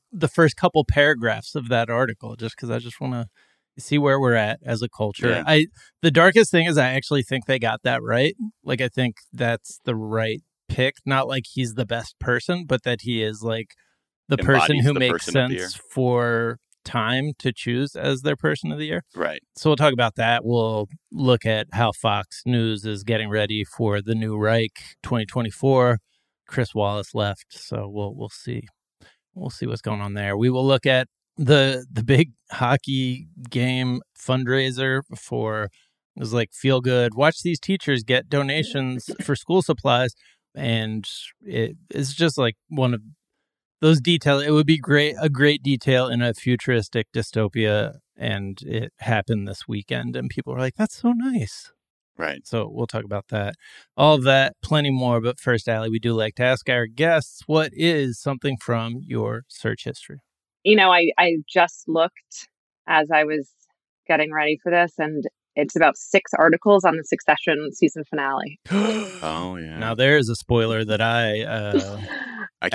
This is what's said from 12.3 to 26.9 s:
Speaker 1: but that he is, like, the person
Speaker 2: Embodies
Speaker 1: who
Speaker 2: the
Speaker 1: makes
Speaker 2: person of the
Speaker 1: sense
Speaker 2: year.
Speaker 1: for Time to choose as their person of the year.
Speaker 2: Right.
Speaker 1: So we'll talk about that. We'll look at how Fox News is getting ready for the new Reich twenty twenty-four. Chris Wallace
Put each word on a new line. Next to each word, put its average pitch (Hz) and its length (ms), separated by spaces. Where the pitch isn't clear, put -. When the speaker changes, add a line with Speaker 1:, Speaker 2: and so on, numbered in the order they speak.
Speaker 1:
but 131 180
that 120 180
he 113 200
is, 107 220
like, 113 240
the 143 80
person 143 400
Speaker 2:
Embodies 123 100
Speaker 1:
who 147 60
Speaker 2:
the 135 60
Speaker 1:
makes 123 260
Speaker 2:
person - 120
of 127 140
the 90 80
Speaker 1:
sense 90 160
Speaker 2:
year. - 60
Speaker 1:
for 120 640
Time 127 540
to 131 160
choose 127 420
as 135 280
their 147 140
person 151 340
of 147 80
the 151 60
year. 165 180
Speaker 2:
Right. 76 280
Speaker 1:
So 156 120
we'll 147 80
talk 147 160
about 120 220
that. 117 300
We'll 113 420
look 127 340
at 107 280
how 113 180
Fox 104 560
News 113 380
is 104 180
getting 107 260
ready 104 360
for 104 360
the 110 140
new 110 220
Reich 110 340
twenty 113 240
twenty-four. 123 720
Chris - 260
Wallace 101 400